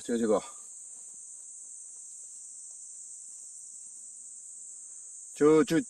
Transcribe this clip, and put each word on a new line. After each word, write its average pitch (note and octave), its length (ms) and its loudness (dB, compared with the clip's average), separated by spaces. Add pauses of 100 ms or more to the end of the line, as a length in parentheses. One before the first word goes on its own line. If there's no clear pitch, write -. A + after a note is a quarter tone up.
저, A#2+ 140 2
저거. G#2+ 240 6 (4000)
저, D3+ 300 10
저, D#3+ 260 6